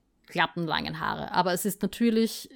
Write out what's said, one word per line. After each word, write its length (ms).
glatten, 400
langen 340
Haare. 320
Aber 200
es 120
ist 160
natürlich, 760